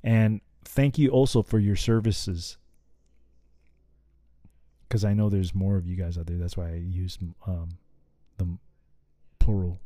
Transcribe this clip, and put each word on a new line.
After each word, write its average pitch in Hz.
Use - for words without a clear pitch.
and 110
thank 139
you 143
also 127
for -
your 101
services, 104
'cause 104
I 101
know 107
there's 95
more 95
of 87
you 90
guys 87
out 82
there. 85
That's 87
why 85
I -
use, 90
um, 85
the 90
plural 92